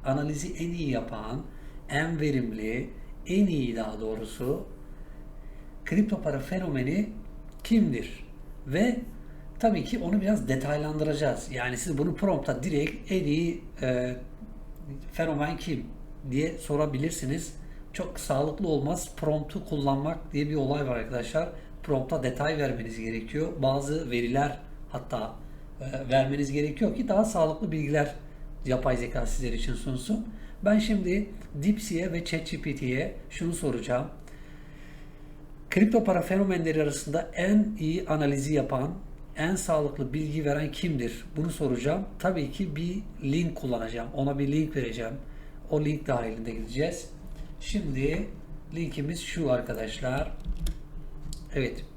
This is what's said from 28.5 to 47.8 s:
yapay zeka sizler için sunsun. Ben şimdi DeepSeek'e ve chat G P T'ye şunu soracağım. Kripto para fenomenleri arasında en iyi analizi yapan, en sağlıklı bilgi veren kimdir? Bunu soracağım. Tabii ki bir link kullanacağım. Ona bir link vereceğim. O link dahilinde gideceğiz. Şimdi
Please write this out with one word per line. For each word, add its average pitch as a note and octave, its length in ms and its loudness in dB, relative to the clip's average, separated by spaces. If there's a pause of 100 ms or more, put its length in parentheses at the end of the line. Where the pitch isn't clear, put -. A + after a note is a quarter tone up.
yapay B2+ 320 4
zeka A#2+ 280 -2
sizler B2 280 2
için A#2 200 2
sunsun. C#3 540 -2 (380)
Ben G#3 140 8
şimdi G3+ 500 2 (340)
DeepSeek'e F3+ 500 2
ve E3+ 120 -2
chat - 260 -2
G D3 100 -4
P C#3+ 140 -2
T'ye C#3 400 0 (140)
şunu E3+ 240 -2
soracağım. C3 540 0 (1600)
Kripto G#3+ 340 8
para F3 180 4
fenomenleri E3+ 640 4
arasında D3 520 0
en G3 440 6
iyi D#3+ 280 2
analizi D3 460 4
yapan, C#3 400 2 (420)
en E3+ 200 2
sağlıklı C#3+ 580 0
bilgi D3+ 320 0
veren D3 260 2
kimdir? B2+ 540 -2 (120)
Bunu E3 120 0
soracağım. C#3+ 560 2 (140)
Tabii E3 320 2
ki E3 240 -2
bir F3 260 -2 (220)
link D3 340 2
kullanacağım. A#2+ 560 -2
Ona C#3 260 2
bir C#3 120 2
link D#3 240 2
vereceğim. A#2 380 -2 (560)
O D3+ 160 4
link D3+ 220 0
dahilinde A2+ 440 0
gideceğiz. B2+ 580 -2 (540)
Şimdi D#3+ 640 0 (460)